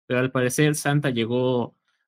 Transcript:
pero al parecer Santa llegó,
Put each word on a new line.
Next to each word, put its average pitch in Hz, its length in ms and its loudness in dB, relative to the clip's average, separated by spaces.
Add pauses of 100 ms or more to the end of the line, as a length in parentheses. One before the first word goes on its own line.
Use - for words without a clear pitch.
pero 123 140 0
al 127 100 0
parecer 131 440 2
Santa 147 340 0
llegó, 120 680 -2 (340)